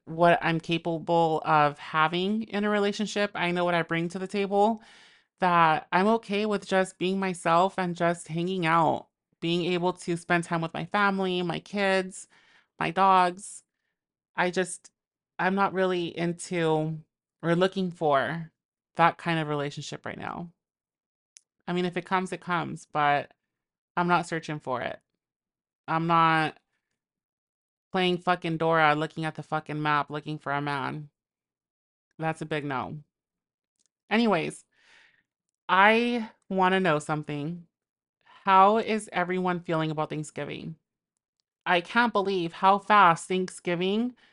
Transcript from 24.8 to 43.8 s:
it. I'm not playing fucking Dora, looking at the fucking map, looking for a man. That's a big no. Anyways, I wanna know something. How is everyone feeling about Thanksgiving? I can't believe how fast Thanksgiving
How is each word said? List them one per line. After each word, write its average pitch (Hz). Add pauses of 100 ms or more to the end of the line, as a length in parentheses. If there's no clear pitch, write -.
it. - (880)
I'm 160
not 160 (1300)
playing 180
fucking 175
Dora, 160
looking 156
at 156
the 151
fucking 151
map, 147
looking 151
for 139
a 143
man. 143 (1080)
That's 160
a 165
big 156
no. 135 (1120)
Anyways, 190 (1040)
I 220 (180)
wanna 185
know 165
something. 151 (800)
How 196
is 214
everyone 180
feeling 160
about 151
Thanksgiving? 156 (920)
I 175
can't 233
believe 190
how 196
fast 190
Thanksgiving 185 (180)